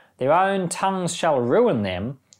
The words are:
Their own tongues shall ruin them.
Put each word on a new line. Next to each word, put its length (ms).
Their 160
own 340
tongues 480
shall 240
ruin 440
them. 360